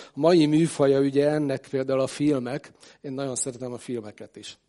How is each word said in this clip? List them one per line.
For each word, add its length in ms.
mai 320
műfaja 540
ugye 280
ennek 420
például 300
a 60
filmek. 640
Én 120
nagyon 220
szeretem 380
a 60
filmeket 580
is. 220